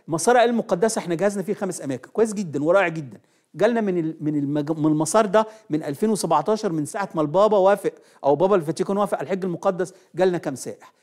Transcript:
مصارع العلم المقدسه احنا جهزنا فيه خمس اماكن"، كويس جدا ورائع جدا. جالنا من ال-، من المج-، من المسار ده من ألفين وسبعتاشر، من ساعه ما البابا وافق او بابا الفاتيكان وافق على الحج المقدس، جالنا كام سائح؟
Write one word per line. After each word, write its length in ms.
مصارع 320
العلم 200
المقدسه 400
احنا 160
جهزنا 280
فيه 100
خمس 280
اماكن"، 280
كويس 240
جدا 300
ورائع 240
جدا. 300
جالنا 260
من 160
ال-، 240
من 140
المج-، 440
من 120
المسار 340
ده 220
من 140
ألفين 260
وسبعتاشر، 640
من 140
ساعه 300
ما 60
البابا 360
وافق 360
او 120
بابا 200
الفاتيكان 420
وافق 200
على 80
الحج 200
المقدس، 480
جالنا 220
كام 180
سائح؟ 480